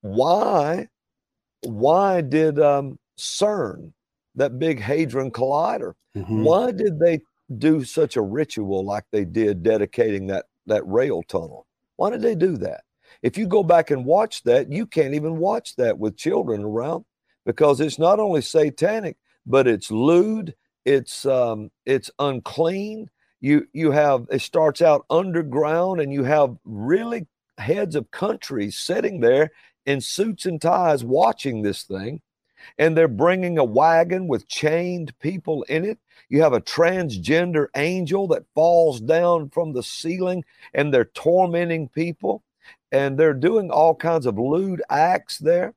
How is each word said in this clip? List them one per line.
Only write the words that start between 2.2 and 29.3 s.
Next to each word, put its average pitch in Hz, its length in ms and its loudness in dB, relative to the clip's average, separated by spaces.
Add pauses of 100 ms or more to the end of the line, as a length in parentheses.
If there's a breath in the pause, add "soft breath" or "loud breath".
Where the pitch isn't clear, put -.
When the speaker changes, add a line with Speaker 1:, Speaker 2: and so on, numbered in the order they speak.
Speaker 1:
did, 151 380 0
um, 143 400 0 (180)
cern, 127 720 -4 (440)
that 127 240 -2
big 156 200 -2
Hadron 135 520 -2
Collider, 160 640 -4 (200)
Speaker 2:
Mm-hmm. 107 280 -4
Speaker 1:
why 202 280 4
did 190 280 -2
they 165 220 2 (360)
do 151 260 2
such 143 320 -2
a 117 60 0
ritual 101 640 -4
like 101 260 -6
they 101 140 0
did 101 380 0
dedicating 104 640 0
that, 95 180 -4 (220)
that 107 200 0
rail 104 360 -2
tunnel? 73 420 -8 (320)
Why 202 140 0
did 233 100 -6
they 226 140 0
do 170 220 0
that? 90 260 -8 (380 soft breath)
If 117 160 -2
you 208 100 -4
go 196 160 2
back 165 280 4
and 127 140 -2
watch 196 380 0
that, 127 280 2
you 185 140 -4
can't 143 300 0
even 156 220 -4
watch 185 400 -4
that 113 200 0
with 104 180 -4
children 117 480 -2
around 120 420 -6 (400)
because 143 360 2
it's 151 180 -4
not 180 200 4
only 185 220 0
satanic, 165 760 0 (280)
but - 220 4
it's 110 240 0
lewd, 175 640 2 (300)
it's, 135 400 0
um, 117 460 0 (140)
it's 131 340 -2
unclean. 180 880 -4 (320)
You, 143 320 2
you 156 180 0
have, 139 400 2
it 135 100 0
starts 156 400 0
out 156 280 4
underground, 165 920 0
and 139 120 -4
you 139 120 -2
have 139 300 2 (100)
really 175 600 -2 (320)
heads 160 380 -2
of 120 160 -6
countries - 680 -6
sitting 190 440 -4
there 135 300 4 (340 soft breath)